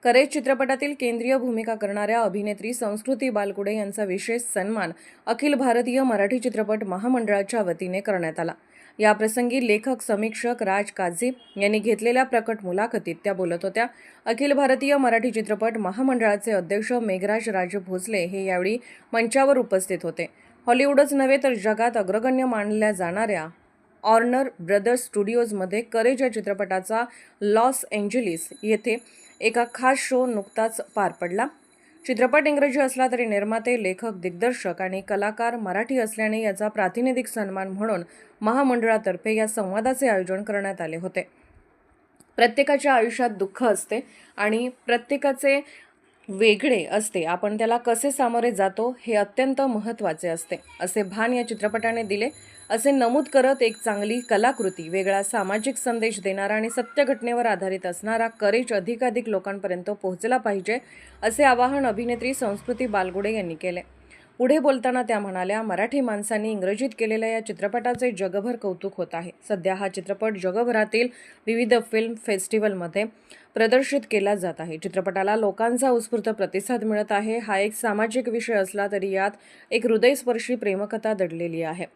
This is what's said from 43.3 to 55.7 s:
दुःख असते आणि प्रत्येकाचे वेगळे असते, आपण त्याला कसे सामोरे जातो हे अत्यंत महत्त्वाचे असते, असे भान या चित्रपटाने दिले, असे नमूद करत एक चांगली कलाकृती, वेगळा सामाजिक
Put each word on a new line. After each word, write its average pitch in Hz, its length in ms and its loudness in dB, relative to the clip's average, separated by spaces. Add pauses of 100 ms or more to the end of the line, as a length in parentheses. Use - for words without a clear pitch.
दुःख 196 340 -4
असते 220 360 0 (360)
आणि 220 320 0 (180)
प्रत्येकाचे 277 800 0 (640)
वेगळे 214 560 4
असते, 196 400 -2
आपण 190 340 -2
त्याला 226 180 2
कसे 233 340 0
सामोरे 240 400 2
जातो 202 460 0 (100)
हे 226 80 -2
अत्यंत 254 460 2
महत्त्वाचे 214 680 -2
असते, 165 280 -6 (240)
असे 180 220 -2
भान 214 300 0
या 240 160 -2
चित्रपटाने 226 540 -2
दिले, 208 260 -2 (420)
असे 220 200 2
नमूद 269 340 4
करत 262 380 4
एक 226 220 2
चांगली 214 360 -2
कलाकृती, 214 680 0
वेगळा 190 340 0
सामाजिक 214 540 -2